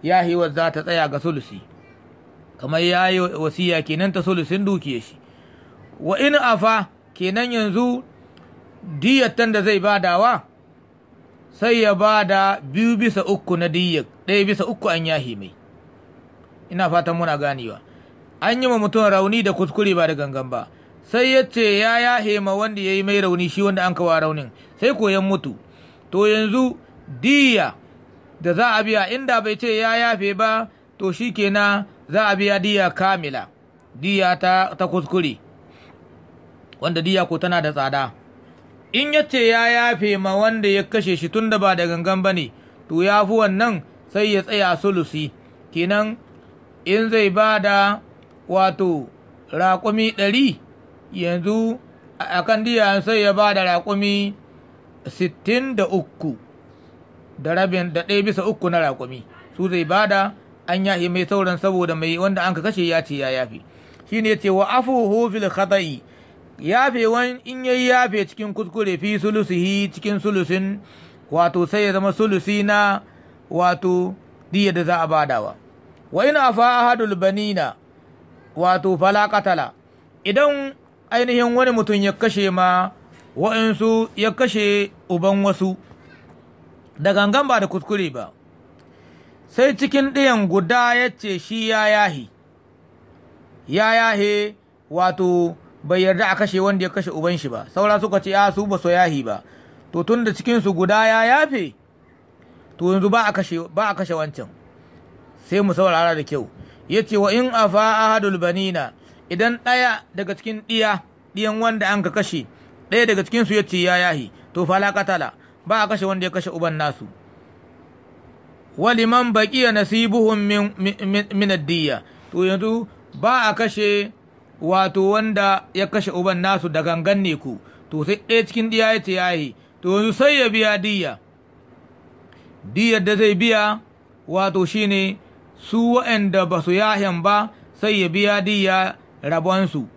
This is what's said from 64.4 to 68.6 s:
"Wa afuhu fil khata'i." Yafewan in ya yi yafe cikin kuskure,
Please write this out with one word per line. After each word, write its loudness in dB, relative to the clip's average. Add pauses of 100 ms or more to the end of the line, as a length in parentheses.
"Wa 2
afuhu 0
fil -4
khata'i." -2 (580)
Yafewan 0
in -12
ya 0
yi 0
yafe 2
cikin -10
kuskure, -4